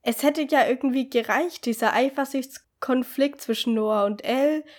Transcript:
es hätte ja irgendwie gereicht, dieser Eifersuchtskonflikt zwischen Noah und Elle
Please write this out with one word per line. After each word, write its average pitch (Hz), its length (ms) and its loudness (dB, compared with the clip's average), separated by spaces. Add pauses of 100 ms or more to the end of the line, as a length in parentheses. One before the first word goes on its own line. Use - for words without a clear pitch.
es 240 220 -2
hätte 302 180 2
ja 269 240 4
irgendwie 262 420 0
gereicht, 247 580 -2
dieser 226 260 0
Eifersuchtskonflikt 269 1500 -2
zwischen 233 340 -2
Noah 214 300 2
und 208 200 -4
Elle 294 400 2 (140)